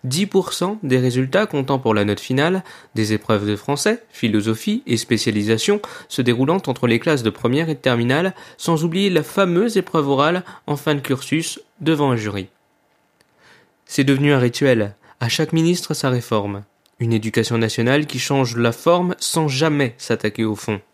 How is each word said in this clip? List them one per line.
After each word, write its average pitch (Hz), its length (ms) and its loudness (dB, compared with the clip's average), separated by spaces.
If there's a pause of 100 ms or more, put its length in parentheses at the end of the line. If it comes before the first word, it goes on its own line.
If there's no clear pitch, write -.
Dix 147 220 0
pour 196 260 0
cent 196 320 -4
des 131 140 2
résultats 131 480 2
comptant 139 340 -2
pour 113 120 2
la 104 120 2
note 104 160 0
finale, 165 420 0 (320)
des 110 200 0
épreuves 104 300 0
de 104 120 0
français, 147 540 -2
philosophie 113 760 -2
et 120 100 0
spécialisation 113 880 0 (240)
se - 160 -4
déroulant 131 460 2
entre 127 180 -2
les 117 140 2
classes 147 240 0
de 110 60 2
première 135 380 -2
et 156 60 -2
de 131 60 -10
terminale, 131 520 0 (260)
sans 165 260 0
oublier 185 260 0
la 160 140 2
fameuse 196 520 0
épreuve 160 320 0
orale 151 360 2 (240)
en 147 80 -2
fin 151 180 0
de 143 60 -2
cursus 143 580 -4 (220)
devant 147 320 2
un 120 40 2
jury. 101 300 -4 (1400)
C'est - 180 0
devenu 139 280 4
un 139 60 4
rituel. 120 560 2 (240)
À 120 100 -2
chaque 156 240 -2
ministre 165 420 2
sa 139 160 -2
réforme. 104 520 -2 (380)
Une 117 120 0
éducation 113 460 0
nationale 123 480 0
qui 147 140 -6
change 127 360 0
la 120 140 2
forme 175 480 2
sans 160 300 -2
jamais 143 500 0
s'attaquer 110 460 -4
au 110 100 -2
fond. 101 260 -4 (140)